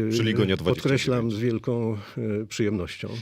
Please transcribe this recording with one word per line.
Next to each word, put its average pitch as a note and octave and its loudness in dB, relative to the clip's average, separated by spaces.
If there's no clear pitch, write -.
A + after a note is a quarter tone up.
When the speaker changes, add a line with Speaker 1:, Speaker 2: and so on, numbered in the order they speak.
Speaker 1:
e, A2 2
Speaker 2:
Czyli A2+ 2
Gonia F#2+ 4
dwadzieścia - -
dziewięć. E2 -2
Speaker 1:
podkreślam B2+ 2
z G#2 -2
wielką, A2+ -2
e, A2 -8
przyjemnością. G2+ -2